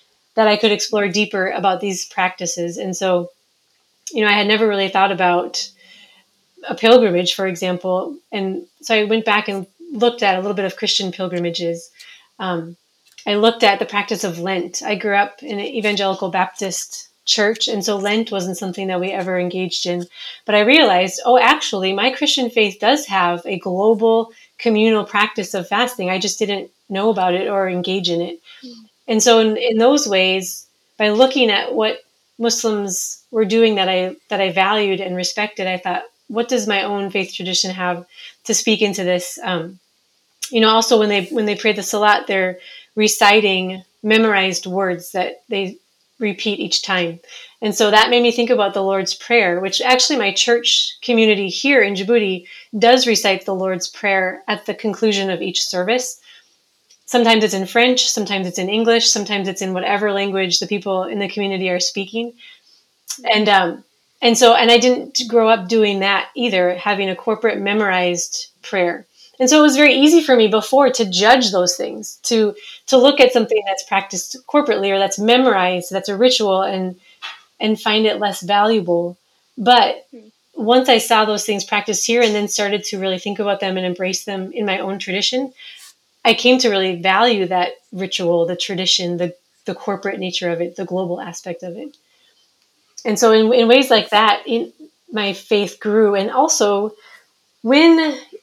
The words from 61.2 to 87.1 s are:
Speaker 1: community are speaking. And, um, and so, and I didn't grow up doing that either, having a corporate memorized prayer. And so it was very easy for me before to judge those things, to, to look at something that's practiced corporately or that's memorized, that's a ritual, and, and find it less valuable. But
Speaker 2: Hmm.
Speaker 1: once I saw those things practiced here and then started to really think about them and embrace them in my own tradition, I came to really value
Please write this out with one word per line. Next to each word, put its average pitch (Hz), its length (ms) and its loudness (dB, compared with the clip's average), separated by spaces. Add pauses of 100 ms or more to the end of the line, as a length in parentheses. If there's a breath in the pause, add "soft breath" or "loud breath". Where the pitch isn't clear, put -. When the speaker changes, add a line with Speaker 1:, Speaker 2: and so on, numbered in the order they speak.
Speaker 1:
community 190 360 -4
are 180 220 -2
speaking. 202 340 -8 (1080 soft breath)
And, 214 140 2
um, 185 220 4 (500)
and 233 200 4
so, 233 200 8
and 233 100 4
I 240 80 8
didn't 247 500 0
grow 226 260 4
up 185 140 -2
doing 208 320 2
that 196 300 0 (140)
either, 190 200 2 (240)
having 196 220 -2
a 185 160 -8
corporate 214 340 -2 (100)
memorized 185 640 0 (280)
prayer. 175 340 -2 (420 soft breath)
And 254 120 2
so 302 80 6
it 302 100 8
was 269 140 2
very 285 120 8 (100)
easy 320 180 6
for 277 140 4
me 226 120 6
before 247 420 2
to 226 200 -2 (120)
judge 240 280 4
those 180 260 0
things, - 420 -10 (120)
to, 214 240 2 (320 loud breath)
to 269 100 4
look 277 240 6
at 254 120 6
something 220 340 2
that's 190 260 -6
practiced 196 440 -4 (100)
corporately 226 440 0
or 196 80 2
that's 196 200 -2
memorized, 202 720 2
that's 190 220 -6
a 196 40 -6 (100)
ritual, 208 360 2
and, 190 320 -4 (640 loud breath)
and 214 220 -2
find 220 260 2
it 208 140 -2
less 202 200 -4 (160)
valuable. 180 640 0 (400)
But 240 540 4
Speaker 2:
Hmm. 220 160 -20 (260)
Speaker 1:
once 254 340 2
I 240 100 6
saw 214 260 2
those 208 200 -2
things 202 200 -4
practiced 208 420 -4
here 233 160 2
and 220 120 2
then 208 140 -2
started 202 360 -2
to 196 160 -8
really 185 180 -4
think 202 200 -8
about 202 220 -2
them 190 160 -4
and 185 100 -4
embrace 185 380 -4
them 190 280 -10
in 214 140 -6
my 196 120 -2
own 196 200 -6
tradition, 247 540 -4 (720 loud breath)
I 226 100 4
came 254 240 4
to 247 120 0
really 190 260 0
value 190 500 2